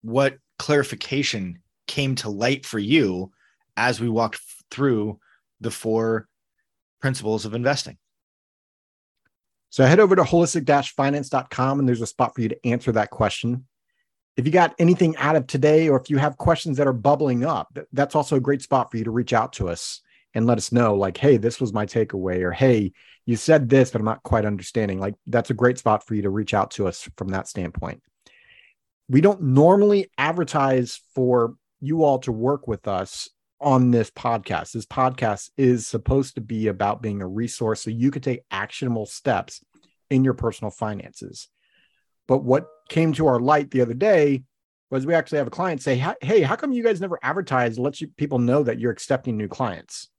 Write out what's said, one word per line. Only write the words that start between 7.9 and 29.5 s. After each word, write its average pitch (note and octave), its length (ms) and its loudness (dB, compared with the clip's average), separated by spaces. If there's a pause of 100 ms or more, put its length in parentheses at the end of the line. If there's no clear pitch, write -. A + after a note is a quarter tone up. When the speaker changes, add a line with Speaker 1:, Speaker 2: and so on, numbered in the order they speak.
Speaker 2:
So C3+ 160 4
head E3 120 8
over G3 160 6
to F#3 80 4
holistic E3 440 0
dash C#3+ 280 2
finance C#3 360 -2
dot C3 180 -2
com, C3+ 300 -2
and C3+ 100 2
there's A#2 140 0
a A2 40 -4
spot - 280 -2
for A#2+ 80 -6
you A2 80 -2
to - 160 -8
answer A#2+ 260 -2
that A2 160 0
question. A#2 580 -4 (680)
If B2 80 -2
you D3+ 80 2
got E3+ 260 4
anything E3+ 380 4
out D3+ 200 0
of C3+ 100 0
today, D3+ 420 4
or C3+ 100 4
if C3 120 -6
you C#3+ 80 2
have D3 180 0
questions E3 400 0
that C#3+ 100 2
are C3+ 60 2
bubbling C3+ 540 2
up, B2 280 -4
th-, - 200 -14
that's C#3+ 200 0
also D3 220 0
a C3 40 4
great C3+ 200 0
spot B2+ 300 0
for A#2 80 -6
you A2 60 -4
to A2+ 60 -4
reach A#2+ 220 -2
out A#2 220 0
to F#2 160 -4
us - 320 -10 (320)
and A2+ 120 2
let A#2+ 100 4
us - 160 -6
know, A#2 220 4
like, G2 240 -2
"Hey, C#3 180 6
this A2+ 240 -2
was A2 140 -4
my G#2+ 100 -2
takeaway," F#2+ 560 -4
or, F2+ 120 -2
"Hey, A2+ 400 2 (340)
you A#2 100 0
said D3 320 4
this, C3 220 6
but A#2 80 -4
I'm G#2+ 80 -2
not A2+ 160 -4
quite A2 240 0
understanding." G2+ 520 -4
Like, G#2 160 -4 (120)
that's A#2 240 -2
a B2+ 40 0
great B2 220 -4
spot G#2+ 300 -2
for A2 80 -6
you G#2 80 -4
to G2 80 -2
reach G#2 240 -4
out G2+ 160 0
to G2+ 160 -4
us - 200 -8 (120)
from F#2+ 100 -10
that F#2+ 200 -6
standpoint. - 540 -10 (1080)
We C3 100 6
don't F#3+ 220 2
normally F#3+ 760 4